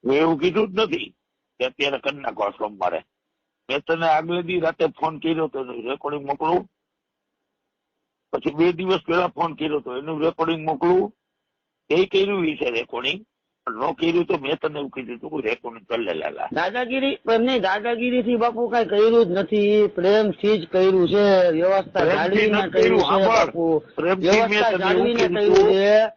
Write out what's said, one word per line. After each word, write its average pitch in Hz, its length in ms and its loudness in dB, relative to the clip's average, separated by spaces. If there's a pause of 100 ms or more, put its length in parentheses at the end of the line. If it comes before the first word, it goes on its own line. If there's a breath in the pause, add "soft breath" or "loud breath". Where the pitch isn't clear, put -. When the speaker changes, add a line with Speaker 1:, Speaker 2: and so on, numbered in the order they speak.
Speaker 1:
મેં 131 120 2
એવું 160 220 2
કીધું 185 300 0
જ 185 60 -14
નથી 165 400 -4 (440)
કે 123 60 -4
અત્યારે 139 340 -4
કરી 143 180 -8
નાખો 117 260 -8
આ 101 80 -2
સોમવારે. 92 540 -6 (640)
મેં 139 120 -4
તને 165 280 -4
આગલે 165 340 0
દી 175 180 -4
રાતે 180 260 -2
ફોન 156 320 -6
કર્યો 160 300 -2
તો 135 120 -10
એનું 120 300 -10
રેકોર્ડિંગ 143 360 -8
મોકલું, 160 420 -2 (1600)
પછી - 220 -6
બે 170 180 2
દિવસ 185 340 -2
પહેલા 175 220 -2
ફોન 160 260 -6
કર્યો 151 260 -4
તો 127 160 -10
એનું 151 260 -8
રેકોર્ડિંગ 165 420 -2
મોકલું, 175 480 0 (760)
એ 180 160 2
કર્યું 196 420 0
ઈ 151 80 -4
છે 127 140 -4
રેકોર્ડિંગ, 123 560 -6 (400)
પણ 123 60 -8
ન 127 200 -4
કર્યું 170 320 0
તો 175 140 -2
મેં 143 180 -4
તને 151 220 -6
એવું 143 120 -8
કીધું 120 280 -12
તું - 240 -8
કે 110 60 -2
રેકોર્ડિંગ 113 380 -8
કરી 117 180 -4
લે 90 100 -4
લાલા. 76 380 -6
Speaker 2:
દાદાગીરી, 247 640 -2
પણ 226 240 0
નહીં, 247 220 0
દાદાગીરીથી 233 760 -2
બાપુ 233 320 -2
કાંઈ 226 180 0
કર્યું 220 400 4
જ - 20 -6
નથી, 208 580 2
પ્રેમથી 208 720 2
જ 165 100 -8
કર્યું 185 400 4
છે, 190 420 4
વ્યવસ્થા 185 500 0
Speaker 1:
પ્રેમથી 165 160 2
Speaker 2:
જાળવીને 208 420 2
Speaker 1:
નથી 190 120 -2
કર્યું, - 0 -
Speaker 2:
કર્યું 185 300 4
છે 175 60 2
Speaker 1:
સાંભળ. 196 400 4
Speaker 2:
બાપુ, 165 360 0 (140)
Speaker 1:
પ્રેમથી 180 300 0
મેં 214 220 4
Speaker 2:
વ્યવસ્થા 214 220 2
Speaker 1:
તને 190 140 -2
એવું - 120 2
Speaker 2:
જાળવીને - 240 2
Speaker 1:
કીધું 370 160 0
Speaker 2:
કર્યું 214 200 4
Speaker 1:
તું. 392 160 6
Speaker 2:
છે. 214 440 4